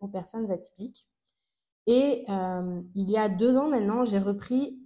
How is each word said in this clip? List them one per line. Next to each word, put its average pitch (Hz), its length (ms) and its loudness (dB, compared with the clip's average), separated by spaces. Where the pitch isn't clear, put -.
aux 196 80 -10
personnes 202 420 -6
atypiques. - 580 -10
Et, 254 400 4
euh, 180 540 -4
il 196 120 -2
y 208 80 0
a 214 120 2
deux 220 280 4
ans 285 120 2
maintenant, 226 340 0
j'ai 208 160 2
repris 202 680 -2